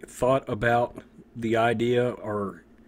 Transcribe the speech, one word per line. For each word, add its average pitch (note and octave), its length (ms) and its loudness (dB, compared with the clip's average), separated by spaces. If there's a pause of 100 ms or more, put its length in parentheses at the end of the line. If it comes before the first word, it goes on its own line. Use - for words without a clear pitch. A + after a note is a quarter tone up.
thought C3 420 0
about A#2+ 540 0 (320)
the A2+ 220 -2
idea, A#2+ 540 2
or G2+ 520 -6 (260)